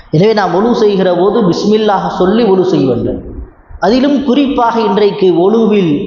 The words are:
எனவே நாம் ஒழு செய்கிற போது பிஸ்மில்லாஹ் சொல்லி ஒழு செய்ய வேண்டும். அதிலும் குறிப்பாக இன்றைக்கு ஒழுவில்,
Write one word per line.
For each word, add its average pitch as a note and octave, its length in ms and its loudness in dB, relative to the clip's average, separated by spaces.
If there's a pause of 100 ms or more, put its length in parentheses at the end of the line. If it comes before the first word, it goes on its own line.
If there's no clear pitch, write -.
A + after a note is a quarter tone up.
(100)
எனவே G#3 240 2
நாம் F#3 200 -2
ஒழு A3 220 0
செய்கிற G3 380 0
போது G3 300 0
பிஸ்மில்லாஹ் G3+ 600 0 (100)
சொல்லி G#3+ 280 0
ஒழு F#3 220 2
செய்ய C#3+ 220 0
வேண்டும். - 320 -4 (580)
அதிலும் C4 440 0
குறிப்பாக B3 600 0
இன்றைக்கு G3+ 440 0 (120)
ஒழுவில், G3+ 540 2 (140)